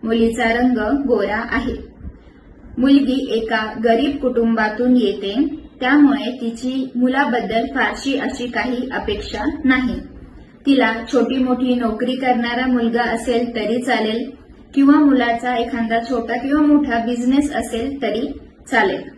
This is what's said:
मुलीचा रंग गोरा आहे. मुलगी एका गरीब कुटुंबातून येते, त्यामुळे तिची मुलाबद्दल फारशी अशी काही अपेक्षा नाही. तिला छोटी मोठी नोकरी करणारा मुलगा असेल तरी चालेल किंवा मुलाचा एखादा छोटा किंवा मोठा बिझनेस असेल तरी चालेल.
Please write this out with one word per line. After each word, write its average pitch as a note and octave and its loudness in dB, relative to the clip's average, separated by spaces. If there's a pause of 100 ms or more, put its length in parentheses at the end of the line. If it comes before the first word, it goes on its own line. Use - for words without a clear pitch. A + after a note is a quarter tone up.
मुलीचा A3+ 0
रंग B3+ 0
गोरा G#3+ 0 (100)
आहे. - -6 (840)
मुलगी C4+ 4
एका A3 -4
गरीब C4 2
कुटुंबातून A#3 0
येते, G#3 0 (340)
त्यामुळे B3+ 4
तिची B3+ -4
मुलाबद्दल B3 0
फारशी C4+ -2
अशी B3 -4
काही A#3+ -4
अपेक्षा G#3 -6 (200)
नाही. B3 2 (640)
तिला B3 4 (200)
छोटी C4 2
मोठी B3 0
नोकरी A#3+ -2
करणारा B3 0
मुलगा A#3 0
असेल A3+ -2
तरी A3 -2
चालेल A3 -2 (440)
किंवा C#4 6
मुलाचा B3 2
एखादा A3+ 0 (120)
छोटा A#3 -2
किंवा D4 2
मोठा A#3+ 4
बिझनेस B3 2
असेल A#3 -4
तरी A3+ -4 (300)
चालेल. G#3+ 0 (160)